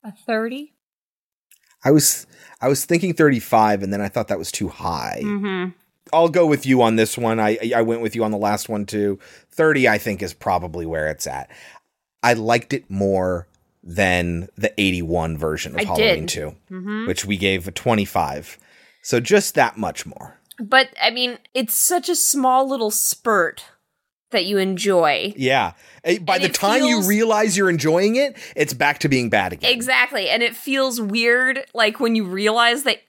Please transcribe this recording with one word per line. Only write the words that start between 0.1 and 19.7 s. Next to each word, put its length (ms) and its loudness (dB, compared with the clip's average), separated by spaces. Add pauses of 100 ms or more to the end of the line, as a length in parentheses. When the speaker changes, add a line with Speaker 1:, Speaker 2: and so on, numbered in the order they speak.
Speaker 1:
thirty. 480 -4 (1080)
Speaker 2:
I 80 0
was, 360 2 (340)
I 80 0
was 160 0
thinking 280 0
thirty-five, 720 2
and 80 -6
then 100 -4
I 60 -4
thought 220 -4
that 100 -2
was 120 -10
too 180 -6
high. 540 -6
Speaker 1:
Mm-hmm. 480 -4 (420)
Speaker 2:
I'll 160 4
go 160 4
with 200 2
you 160 4
on 140 4
this 220 2
one. 220 0
I, 180 2 (180)
I 60 4
went 200 0
with 140 -4
you 80 0
on 80 0
the 60 -2
last 320 -2
one, 160 -4
too. 320 -2 (340)
Thirty, 380 4
I 80 2
think, 240 -4
is 120 -8
probably 520 -4
where 240 -2
it's 180 -8
at. 220 -10 (760)
I 100 4
liked 400 0
it 160 -8
more 580 0 (360)
than 640 0 (100)
the 220 -2
eighty-one 600 0
version 340 -4
of 80 -4
Speaker 1:
I 40 -2
Speaker 2:
Halloween 420 0
Speaker 1:
did. 20 -6
Speaker 2:
two, 260 -8 (140)
Speaker 1:
Mm-hmm. 380 -8
Speaker 2:
which 180 -4
we 100 -2
gave 320 0
a 40 -10
twenty-five. 840 -2 (460)
So 160 0
just 360 2
that 220 0